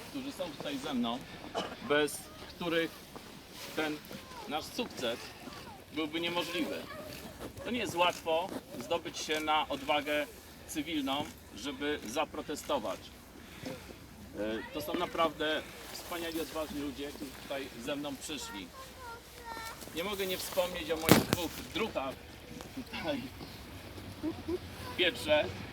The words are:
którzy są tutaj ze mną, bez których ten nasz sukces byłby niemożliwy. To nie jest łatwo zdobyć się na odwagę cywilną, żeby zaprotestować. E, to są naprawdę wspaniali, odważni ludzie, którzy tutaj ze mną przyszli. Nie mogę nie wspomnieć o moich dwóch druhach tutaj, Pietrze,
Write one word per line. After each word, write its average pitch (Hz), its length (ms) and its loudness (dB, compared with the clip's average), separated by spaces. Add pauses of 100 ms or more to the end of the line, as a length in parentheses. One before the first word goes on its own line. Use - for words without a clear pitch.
którzy 135 220 -4
są 180 200 -4
tutaj 143 260 -4
ze 143 160 -2
mną, 120 260 4 (720)
bez 147 280 8 (380)
których 165 360 4 (840)
ten 151 220 2 (500)
nasz 151 180 -2
sukces - 540 0 (760)
byłby 156 260 0
niemożliwy. 170 580 2 (840)
To - 80 -2
nie 247 80 2
jest 175 160 0
łatwo 175 520 6 (320)
zdobyć 165 380 0
się 156 220 2
na 151 280 4
odwagę 147 600 4 (400)
cywilną, 151 580 2 (300)
żeby 147 520 0
zaprotestować. 139 920 0 (1400)
E, - 0 - (340)
to - 80 -2
są - 120 -2
naprawdę 156 680 4 (300)
wspaniali, 170 500 -2
odważni 156 400 -2
ludzie, 143 260 -2
którzy 143 240 -6 (120)
tutaj 139 240 -2 (140)
ze 143 140 -2
mną 143 200 -2
przyszli. 143 520 -6 (1300)
Nie 160 80 -2
mogę 196 240 0
nie 185 100 2
wspomnieć 175 540 0
o 160 60 4
moich 160 220 10
dwóch 151 320 4 (220)
druhach 147 420 2 (600)
tutaj, - 460 -2 (1800)
Pietrze, 151 480 8 (280)